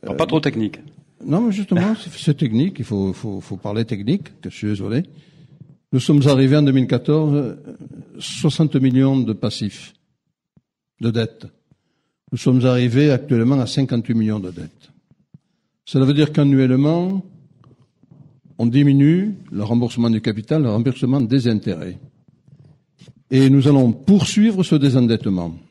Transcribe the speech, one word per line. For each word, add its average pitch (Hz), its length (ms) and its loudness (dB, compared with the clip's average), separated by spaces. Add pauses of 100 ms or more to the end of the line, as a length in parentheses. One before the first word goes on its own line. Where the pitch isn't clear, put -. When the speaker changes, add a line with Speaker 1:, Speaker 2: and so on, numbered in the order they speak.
Speaker 1:
Non, 57 80 -10
Speaker 2:
Euh, - 40 -8
Speaker 1:
pas 160 100 0
trop 160 140 0
technique. 113 400 -4 (440)
Speaker 2:
non, 151 160 -2
mais 233 120 0
justement, 190 460 -2
c'est, - 140 -16
c'est - 240 -2
technique, 135 440 -2
il 113 40 -6
faut, 95 300 -4
faut, 98 260 -10
faut 98 160 -12
parler 107 300 -6
technique, 113 560 -6
que 90 80 -12
je - 60 -20
suis 104 120 -8
désolé. 107 360 -4 (880)
Nous 131 60 2
sommes 147 280 4
arrivés 135 300 4
en 151 40 4
deux 139 100 2
mille 131 140 2
quatorze, 147 480 0
euh, 131 220 -4 (640)
soixante - 580 -2
millions 135 420 2
de 110 140 -2
passifs, - 600 -8 (1040)
de 117 100 -2
dettes. 113 360 -6 (840)
Nous 127 60 -6
sommes 127 300 2
arrivés 127 440 2
actuellement 123 480 2
à 120 80 -2
cinquante-huit 120 480 -4
millions 107 240 0
de 92 120 -8
dettes. 82 400 -18 (960)
Cela 135 180 0
veut 135 80 2
dire 147 180 2
qu'annuellement, 147 920 2 (1300)
on 120 80 0
diminue 143 680 4 (140)
le 101 120 -6
remboursement 117 480 0
du 107 100 0
capital, 113 420 -2
le 127 60 0
remboursement 123 540 0
des 120 260 0
intérêts. 90 480 -4 (1300)
Et 135 180 4
nous 135 180 6
allons 131 260 4
poursuivre 202 720 2
ce - 120 0
désendettement. 117 800 0 (160)